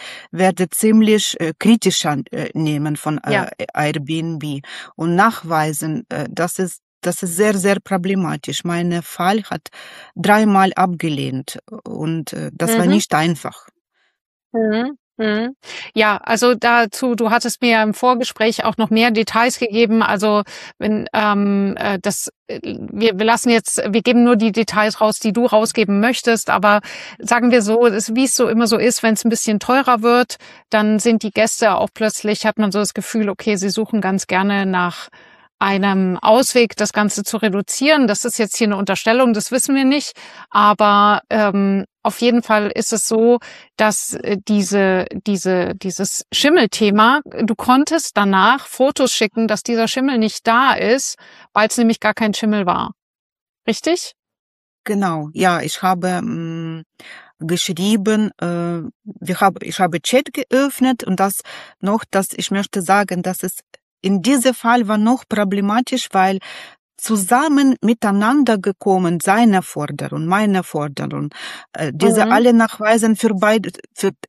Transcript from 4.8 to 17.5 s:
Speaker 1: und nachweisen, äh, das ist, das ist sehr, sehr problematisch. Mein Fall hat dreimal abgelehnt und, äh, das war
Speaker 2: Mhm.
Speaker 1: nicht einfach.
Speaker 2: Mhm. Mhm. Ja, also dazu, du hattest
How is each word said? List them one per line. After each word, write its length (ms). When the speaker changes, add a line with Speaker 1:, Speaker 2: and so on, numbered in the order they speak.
Speaker 1:
und 200
nachweisen, 920
äh, 220
das 280
ist, 220
das 200
ist 140
sehr, 220
sehr 200
problematisch. 840
Mein 380
Fall 400
hat 260
dreimal 600
abgelehnt 840
und, 480
äh, 220
das 240
war 80
Speaker 2:
Mhm. 40
Speaker 1:
nicht 240
einfach. 520
Speaker 2:
Mhm. 440
Mhm. 380
Ja, 220
also 400
dazu, 580
du 160
hattest 320